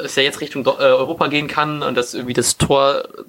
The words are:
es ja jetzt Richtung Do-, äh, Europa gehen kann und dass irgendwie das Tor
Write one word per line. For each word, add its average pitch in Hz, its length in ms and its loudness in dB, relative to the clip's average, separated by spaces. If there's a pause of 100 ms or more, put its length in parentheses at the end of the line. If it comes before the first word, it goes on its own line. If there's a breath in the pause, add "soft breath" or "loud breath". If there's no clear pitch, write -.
es - 120 -10
ja 135 60 2
jetzt 139 200 0
Richtung 143 220 -6
Do-, - 140 0
äh, 139 60 0
Europa 135 440 4
gehen 147 200 -2
kann 151 340 -2
und 139 140 -4
dass 123 180 -2
irgendwie 123 200 -6
das - 240 0
Tor 139 480 2 (240)